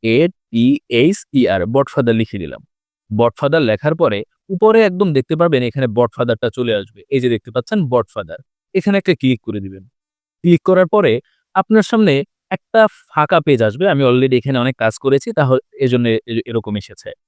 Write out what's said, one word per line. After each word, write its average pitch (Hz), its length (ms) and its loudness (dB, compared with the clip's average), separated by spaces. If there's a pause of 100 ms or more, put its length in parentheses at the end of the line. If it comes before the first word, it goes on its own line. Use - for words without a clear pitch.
এ 120 240 2 (240)
টি 113 140 2 (240)
এইচ 135 280 2 (160)
ই 135 140 2
আর, 95 180 0
বট 131 240 0
ফাদার 117 260 0
লিখে 110 220 -4
দিলাম। 69 240 -12 (500)
বট 117 260 0
ফাদার 151 240 0
লেখার 135 340 -2
পরে 120 240 -2 (300)
উপরে 214 320 2
একদম 190 320 0
দেখতে 135 220 -2
পারবেন 156 280 2
এখানে 127 240 -4
বট 117 280 0
ফাদারটা 120 340 -2
চলে 120 260 -4
আসবে। 101 340 -8
এই 135 100 0
যে 123 100 0
দেখতে 113 220 -4
পাচ্ছেন 127 360 -4
বট 117 220 -2
ফাদার, 85 300 -12 (360)
এখানে 196 220 0
একটা 180 180 -2
ক্লিক 127 260 -2
করে 107 180 -8
দিবেন। 95 240 -14 (600)
ক্লিক 175 200 4
করার 185 240 2
পরে 165 240 2 (440)
আপনার 208 280 2
সামনে 214 300 2 (360)
একটা - 320 0 (260)
ফাঁকা 160 340 0
পেজ 139 200 2
আসবে। 113 280 0
আমি 139 140 2
already 127 340 2
এখানে 135 220 -2
অনেক 127 180 -2
কাজ 110 200 0
করেছি, 135 360 0
তাহলে 131 280 2 (180)
এজন্য 123 300 2
এ-, 113 360 -2
এরকম 110 320 -6
এসেছে। - 320 -14 (180)